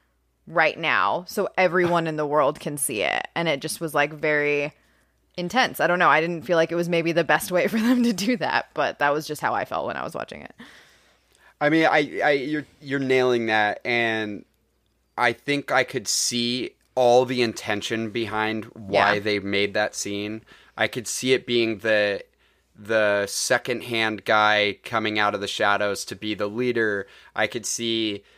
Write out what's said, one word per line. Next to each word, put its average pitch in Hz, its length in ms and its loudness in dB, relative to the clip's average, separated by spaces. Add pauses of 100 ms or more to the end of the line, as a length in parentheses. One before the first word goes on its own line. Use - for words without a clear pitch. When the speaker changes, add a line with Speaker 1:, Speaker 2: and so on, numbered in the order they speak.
(460)
Speaker 1:
right 160 320 2
now 127 500 0
so 196 200 -2 (100)
everyone 175 480 4
in 156 100 -4
the 151 100 -2
world 147 340 2
can 147 180 -8
see 110 240 -4
it." 57 320 -2
And 165 140 -2
it 143 120 -2
just - 200 -8
was, 156 140 -6
like, 147 200 0
very 147 580 0 (640)
intense. 180 440 -2
I 143 60 2
don't 175 120 2
know. 175 100 4
I 147 140 6
didn't 170 240 -4
feel 170 100 2
like 165 160 2
it 170 40 -4
was 170 120 -2
maybe 170 240 0
the 160 120 2
best 156 280 0
way 175 140 2
<laughs> - 20 0
for 202 100 -2
them 247 260 2
to 240 80 2
do 202 260 -2
that, 139 360 -2
but 139 260 -2
that 147 120 2
was 156 140 -4
just 151 160 -10
how 120 120 0
I 101 100 -2
felt 80 220 -6
when - 100 -6
I 65 80 -8
was - 100 -10
watching - 280 -10
it. - 120 -18 (1040)
Speaker 2:
I 147 100 4
mean, 160 160 4
I, 127 380 2
I, 147 80 4
you're, 143 340 -2 (140)
you're 139 200 -4
nailing 127 460 2
that, 107 380 2
and 113 600 -2 (760)
I 120 140 2
think 143 400 -4
I 131 120 4
could 120 220 -6
see 120 680 -2 (200)
all 127 300 6
the 123 180 0
intention 110 680 -4
behind 110 540 -4 (100)
why 101 400 2
Speaker 1:
Yeah. 104 60 -2
Speaker 2:
they 104 180 0
made 101 360 -2
that 107 200 -2
scene. 104 480 -8 (340)
I 110 120 0
could 117 200 -8
see 127 240 -2
it 120 140 0
being 117 320 0
the, 104 440 0 (560)
the 104 480 2
secondhand 113 1000 -2
guy 107 580 4
coming 107 340 -2
out 104 160 2
of 101 60 -2
the 98 80 -6
shadows 101 580 0
to 101 100 -12
be 107 180 -6
the 104 120 -4
leader. 110 600 0 (280)
I 110 120 0
could 107 180 -6
see 113 580 -4 (160)